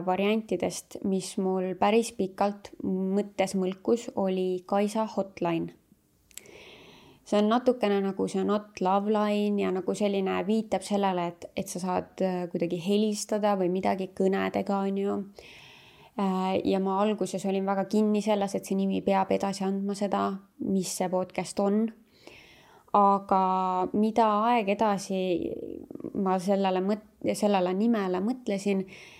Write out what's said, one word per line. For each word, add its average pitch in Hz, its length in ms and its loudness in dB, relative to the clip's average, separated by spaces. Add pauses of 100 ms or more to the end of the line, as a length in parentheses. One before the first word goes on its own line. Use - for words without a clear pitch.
variantidest, 190 1000 0
mis 190 340 -2
mul 185 420 0
päris 220 320 4
pikalt 202 600 -2 (120)
mõttes 190 720 -2
mõlkus, 190 600 0
oli 185 500 -2
Kaisa 208 400 0
hotline. 170 720 -4 (1500)
See 208 80 2
on 208 140 4
natukene 240 500 2
nagu 196 240 -2
see 190 160 -2
Not 208 400 -2
Love 202 320 2
Line 208 480 0
ja 190 80 0
nagu 185 240 -2
selline 190 540 0
viitab 214 340 0
sellele, 190 480 0
et, - 160 -14 (160)
et 190 80 -6
sa 180 140 -8
saad, 180 320 -2 (100)
äh, 180 240 -2
kuidagi 175 320 -2
helistada 208 800 0
või 180 100 2
midagi 190 480 0
kõnedega, 190 720 0
on 196 80 -4
ju. 202 200 -2 (1000)
Äh, 190 480 0
ja 190 160 2
ma 190 220 0
alguses 196 420 -2
olin 190 240 0
väga 190 160 0
kinni 208 400 2
selles, 196 320 0
et - 80 -6
see 196 100 -2
nimi 190 300 0
peab 190 320 2
edasi 196 300 -2
andma 196 280 -2
seda, 202 280 -2 (420)
mis 190 320 0
see 185 160 0
podcast 185 480 -4
on. 202 220 2 (1120)
Aga 196 460 4 (500)
mida 220 320 4 (220)
aeg 226 260 2
edasi 196 480 0 (960)
ma 190 240 2
sellele 190 400 2
mõt-, 208 240 -2 (320)
sellele 185 400 2
nimele 196 480 2
mõtlesin, 202 560 0 (380)